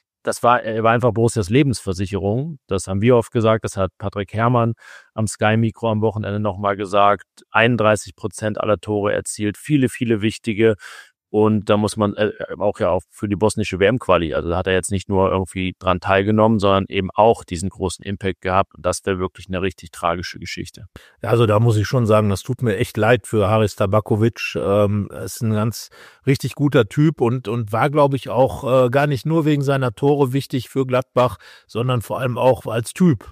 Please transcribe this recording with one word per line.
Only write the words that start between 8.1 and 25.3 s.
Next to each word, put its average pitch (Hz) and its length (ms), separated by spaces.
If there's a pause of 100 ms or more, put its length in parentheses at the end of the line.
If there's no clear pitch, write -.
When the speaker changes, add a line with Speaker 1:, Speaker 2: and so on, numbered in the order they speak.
Speaker 1:
Prozent 107 440
aller 104 180
Tore 104 360
erzielt, 104 420
viele, 139 320
viele 110 320
wichtige. 110 540 (580)
Und 107 380
da 104 60
muss 104 200
man, 104 180
äh, 104 180 (260)
auch 101 220
ja 92 100
auch 90 180
für - 200
die 101 80
bosnische 101 420
W-M-Quali, 92 560
also 80 140
da 85 80
hat 92 100
er 95 60
jetzt 92 180
nicht 98 180
nur 95 220
irgendwie 92 480
dran 92 220
teilgenommen, 107 580
sondern 98 300
eben 95 260
auch 110 300
diesen 90 240
großen - 360
Impact 98 360
gehabt. 92 340
Und 78 100
das 90 220
wäre 95 140
wirklich 92 260
eine 92 160
richtig 92 300
tragische 87 480
Geschichte. - 460 (360)
Speaker 2:
Ja, 110 80
also 117 160
da 104 140
muss 117 160
ich 104 100
schon 127 180
sagen, 107 260
das 95 120
tut 127 200
mir 107 160
echt - 180
leid 110 320
für 104 180
Haris 107 300
Tabakovic. 107 800
Ähm, 101 560
er - 100
ist - 180